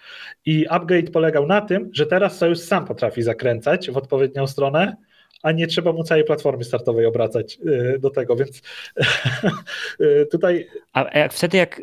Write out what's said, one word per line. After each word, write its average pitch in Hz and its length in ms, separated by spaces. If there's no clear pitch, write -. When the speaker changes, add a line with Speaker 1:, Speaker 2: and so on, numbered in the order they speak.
Speaker 1:
I 156 220
upgrade 170 420
polegał 156 360
na 202 140
tym, 208 320
że 151 140
teraz 185 320
Sojus 170 260
sam 180 200
potrafi 117 380
zakręcać 120 680
w 127 60
odpowiednią 135 500
stronę, 143 500
a 160 100
nie 165 140
trzeba 170 260
mu 165 120
całej 156 200
platformy 143 400
startowej 117 420
obracać, 113 600
e, 131 320
do 135 120
tego, 123 260
więc, 135 260
<laughs> - 60
e, 147 260
tutaj 175 400
Speaker 2:
A 135 260
jak 151 140
wtedy, 175 240
jak, 175 260